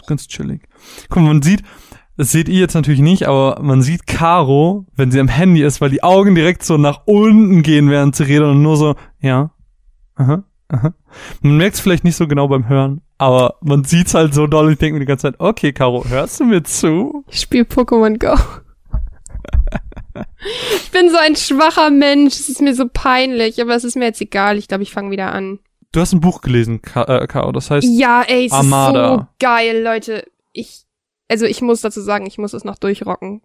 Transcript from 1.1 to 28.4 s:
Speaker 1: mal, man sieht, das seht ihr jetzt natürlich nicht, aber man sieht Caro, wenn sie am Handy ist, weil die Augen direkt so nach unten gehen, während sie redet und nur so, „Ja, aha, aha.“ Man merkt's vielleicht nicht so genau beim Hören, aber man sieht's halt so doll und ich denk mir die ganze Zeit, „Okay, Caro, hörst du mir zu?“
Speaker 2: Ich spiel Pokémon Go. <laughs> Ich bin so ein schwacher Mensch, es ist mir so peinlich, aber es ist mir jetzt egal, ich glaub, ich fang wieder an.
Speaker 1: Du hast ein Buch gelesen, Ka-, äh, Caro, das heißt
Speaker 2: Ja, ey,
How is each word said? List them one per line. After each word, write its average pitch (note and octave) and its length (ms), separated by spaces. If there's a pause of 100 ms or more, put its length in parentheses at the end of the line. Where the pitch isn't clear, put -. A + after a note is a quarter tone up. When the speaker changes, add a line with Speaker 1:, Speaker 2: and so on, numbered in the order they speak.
Speaker 1:
mal, D#3 60
man D3+ 120
sieht, F#3 220 (560)
das C#3 140
seht D#3+ 180
ihr F#3 100
jetzt F3+ 140
natürlich D3 260
nicht, E3+ 260
aber C3+ 360
man C3+ 180
sieht D3+ 260
Caro, E3 800 (100)
wenn C3 160
sie C3 100
am C3+ 80
Handy D#3+ 340
ist, C#3+ 180
weil C#3+ 80
die C3+ 140
Augen F#3+ 320
direkt E3 280
so D#3+ 140
nach C#3+ 300
unten G#3 560
gehen, D3 260
während C#3+ 260
sie D3+ 100
redet D3 240
und C#3+ 120
nur D#3 160
so, D3+ 200 (240)
„Ja, C3+ 320 (640)
aha, C#3+ 280 (240)
aha.“ C3+ 240 (480)
Man C#3+ 160
merkt's F3+ 240
vielleicht F3+ 240
nicht E3+ 120
so E3 120
genau C#3+ 200
beim C3 200
Hören, C#3 320 (160)
aber B2+ 460
man C#3+ 220
sieht's E3 280
halt D#3 220
so D3+ 120
doll D#3 200
und D#3 60
ich D3 60
denk D#3 140
mir D3+ 80
die C3+ 60
ganze C#3 260
Zeit, - 80
„Okay, D#3+ 320
Caro, B2 340
hörst C3 340
du C#4 40
mir G3+ 180
zu?“ B3+ 680
Speaker 2:
Ich - 120
spiel - 220
Pokémon A3+ 560
Go. - 200
<laughs> - 60 (2250)
Ich - 140
bin F4+ 200
so E4+ 60
ein D#4 200
schwacher D#4 540
Mensch, C#4+ 440
es - 140
ist C4 120
mir C#4 140
so B3 140
peinlich, B3+ 720
aber A#3 140
es A#3+ 100
ist A#3+ 120
mir B3 100
jetzt A3 140
egal, G#3 360
ich G#3 120
glaub, G3 120
ich G3+ 120
fang G3+ 180
wieder F#3+ 220
an. F#3+ 260 (340)
Speaker 1:
Du E3 80
hast F3+ 120
ein F3 80
Buch F3 200
gelesen, A#2 420
Ka-, - 220
äh, - 220
Caro, C3+ 260
das - 180
heißt D3 200
Speaker 2:
Ja, A#3+ 320
ey, B3+ 240